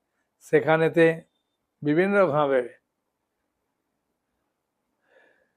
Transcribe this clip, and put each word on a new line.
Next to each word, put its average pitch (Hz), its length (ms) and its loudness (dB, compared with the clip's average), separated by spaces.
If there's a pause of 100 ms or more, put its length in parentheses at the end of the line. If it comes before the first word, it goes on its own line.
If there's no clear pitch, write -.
(440)
সেখানেতে 160 600 0 (800)
বিভিন্ন 170 340 -2
রকমভাবে 143 440 0 (3000)